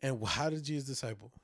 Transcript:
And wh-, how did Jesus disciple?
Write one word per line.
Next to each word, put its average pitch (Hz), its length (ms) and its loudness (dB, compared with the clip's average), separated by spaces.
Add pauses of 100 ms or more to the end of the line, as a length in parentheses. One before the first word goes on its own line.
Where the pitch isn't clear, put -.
And 131 200 0
wh-, 110 80 0
how 147 200 4
did 156 140 0
Jesus 143 240 -2
disciple? 110 440 -4 (120)